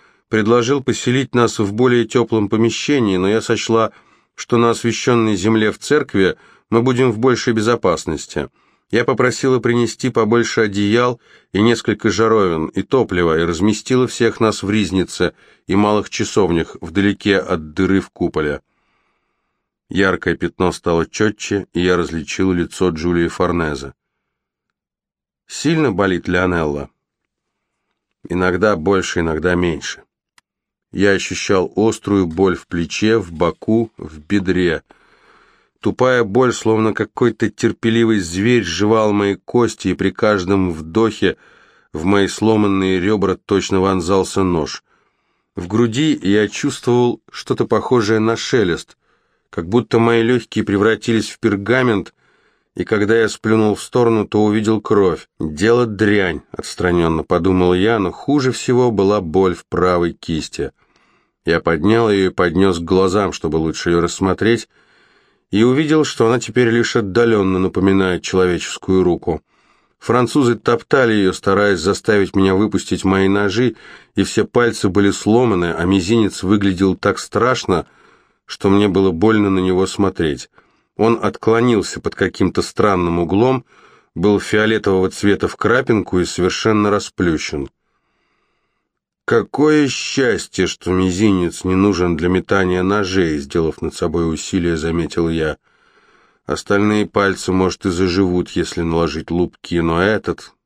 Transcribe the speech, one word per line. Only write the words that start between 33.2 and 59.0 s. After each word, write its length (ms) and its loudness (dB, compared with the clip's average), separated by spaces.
боку, 640 -2
в 220 -16
бедре. 640 -2
Тупая 440 0
боль, 280 2
словно 400 0
какой-то 560 -2
терпеливый 720 0
зверь, 460 0
сживал 480 0
мои 240 0
кости, 520 -2
и 60 0
при 160 0
каждом 600 0
вдохе 640 -2
в 120 -8
мои 220 2
сломанные 720 0
ребра 360 0
точно 440 -2
вонзался 600 0
нож. 400 -2
В 140 -10
груди 540 0
я 260 2
чувствовал 720 -2
что-то 360 -4
похожее 520 0
на 180 0
шелест, 600 -2
как 200 -8
будто 300 0
мои 240 2
легкие 420 -2
превратились 680 0
в 80 -18
пергамент, 760 0
и 80 -4
когда 340 2
я 100 2
сплюнул 460 0
в 80 -8
сторону, 440 0
то 180 0
увидел 360 0
кровь. 480 0
"Дело 480 0
дрянь", 560 0
отстраненно 720 0
подумал 500 2
я, 240 2
но 140 -2
хуже 400 0
всего 380 0
была 300 2